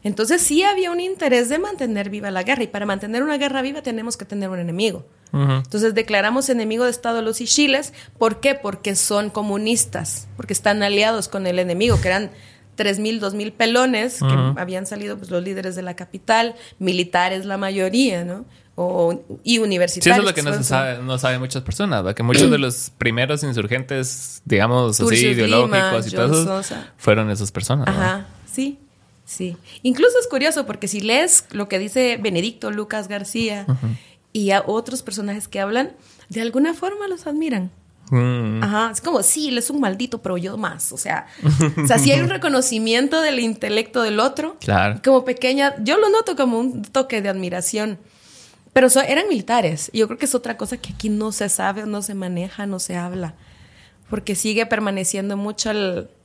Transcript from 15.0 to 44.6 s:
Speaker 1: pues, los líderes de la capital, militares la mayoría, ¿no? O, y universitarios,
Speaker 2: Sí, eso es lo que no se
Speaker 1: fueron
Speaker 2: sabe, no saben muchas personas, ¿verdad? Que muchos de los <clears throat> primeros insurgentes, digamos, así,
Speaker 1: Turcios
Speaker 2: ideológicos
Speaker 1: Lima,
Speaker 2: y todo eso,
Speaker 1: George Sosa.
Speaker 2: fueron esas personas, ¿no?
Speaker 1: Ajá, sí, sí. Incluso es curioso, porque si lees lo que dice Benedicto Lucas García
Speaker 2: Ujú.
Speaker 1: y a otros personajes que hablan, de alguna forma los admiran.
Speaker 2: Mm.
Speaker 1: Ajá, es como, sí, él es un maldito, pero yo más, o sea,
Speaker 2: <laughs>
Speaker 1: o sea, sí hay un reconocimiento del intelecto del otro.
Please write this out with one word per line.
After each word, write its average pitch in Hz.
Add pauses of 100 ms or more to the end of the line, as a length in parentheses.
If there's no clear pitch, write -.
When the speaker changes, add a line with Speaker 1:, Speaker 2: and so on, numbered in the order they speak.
Speaker 1:
pues, 190
los 180
líderes 185
de 185
la 180
capital, 226 (240)
militares 180
la 196
mayoría, 196
¿no? 185 (300)
O, 175 (220)
y 233
universitarios, 185
Speaker 2:
Sí, 170
eso 185
es -
lo 185
que 156
no 147
se 135
Speaker 1:
fueron - (320)
Speaker 2:
sabe, 123
no 131
saben 127
muchas 131
personas, 131
¿verdad? 95
Que 117
muchos 120
de 151
los 131
<clears throat> -
primeros 127
insurgentes, 127
digamos, 117
así, 113
Speaker 1:
Turcios 120
Speaker 2:
ideológicos 120
Speaker 1:
Lima, -
Speaker 2:
y 107
todo 117
eso, 160
Speaker 1:
George - (240)
Sosa. -
Speaker 2:
fueron 107
esas 104
personas, -
¿no? 196
Speaker 1:
Ajá, 190 (240)
sí, 277 (480)
sí. 180 (240)
Incluso 311
es 480
curioso, 294
porque 208
si 208
lees 262
lo 202
que 196
dice 233
Benedicto 214
Lucas 208
García 202
Speaker 2:
Ujú. 131 (440)
Speaker 1:
y 202
a 196
otros 240
personajes 202
que 202
hablan, 233 (380)
de 226
alguna 254
forma 403
los 359
admiran. 285 (420)
Speaker 2:
Mm. 120
Speaker 1:
Ajá, 214
es 190
como, 320
sí, 302
él 247
es 233
un 294
maldito, 233
pero 185
yo 180
más, 160
o -
sea, - (160)
Speaker 2:
<laughs> 151
Speaker 1:
o -
sea, 160
sí 139
hay -
un 135
reconocimiento 262
del 294
intelecto 220
del 214
otro. 294